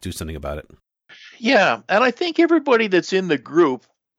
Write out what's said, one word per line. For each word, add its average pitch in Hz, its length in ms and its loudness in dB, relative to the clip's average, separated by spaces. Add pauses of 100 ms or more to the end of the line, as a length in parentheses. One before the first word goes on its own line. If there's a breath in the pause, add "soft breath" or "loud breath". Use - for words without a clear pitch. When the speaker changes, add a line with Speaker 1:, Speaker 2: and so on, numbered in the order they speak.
Speaker 1:
do 92 100 -10
something 80 240 -10
about 71 220 -10
it. - 120 -16 (680 loud breath)
Speaker 2:
Yeah, 190 500 0
and 208 160 2
I 254 80 2
think 339 280 -6
everybody 294 480 2
that's 185 260 0
in 190 140 0
the 147 100 0
group 135 480 0 (340)